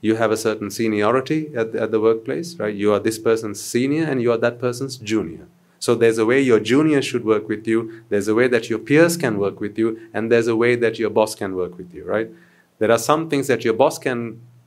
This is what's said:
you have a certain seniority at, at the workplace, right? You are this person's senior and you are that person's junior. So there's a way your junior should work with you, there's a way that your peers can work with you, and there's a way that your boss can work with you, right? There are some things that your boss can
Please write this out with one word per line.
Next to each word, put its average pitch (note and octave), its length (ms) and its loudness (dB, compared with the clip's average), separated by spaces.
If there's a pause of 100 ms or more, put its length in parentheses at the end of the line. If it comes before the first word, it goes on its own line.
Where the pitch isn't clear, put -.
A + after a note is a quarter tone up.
you A2 160 0
have A2+ 140 2
a A2 80 0
certain G#2+ 320 -4
seniority B2 840 -2
at, A2+ 200 -4
at A2 160 -2
the A2 100 0
workplace, C3 580 -2
right? G#2+ 160 -4
You G#2 200 0
are G2+ 40 2
this A2 200 -4
person's A2+ 420 -2
senior C#3 440 -2
and C3+ 180 -2
you A#2 100 2
are A#2 60 0
that A#2+ 200 -2
person's B2+ 380 -6
junior. G#2 500 -4 (360)
So A#2+ 140 2
there's A2+ 220 4
a A2 60 4
way B2 160 4
your A#2+ 200 4
junior C#3 420 4
should A#2+ 220 -4
work G#2+ 240 0
with G#2 180 -6
you, A2+ 420 -2
there's G2+ 200 -2
a A2 80 2
way B2 100 4
that A#2 240 0
your A2 80 -2
peers E3 380 4
can B2 200 -2
work G2 220 -2
with G#2 180 -8
you, A2+ 220 -2 (160)
and A2 160 -2
there's A#2 160 4
a A#2+ 80 2
way A#2+ 220 2
that A2+ 240 0
your G#2+ 100 -2
boss G#2+ 240 2
can F#2+ 220 -6
work F2 200 -4
with F2+ 160 -16
you, - 120 -16
right? G#2 260 -2 (480)
There G#2+ 140 2
are A2+ 60 4
some D#3 300 0
things C#3 200 -2
that A#2 160 0
your A2+ 100 2
boss C3+ 240 2
can A#2 420 -6 (260)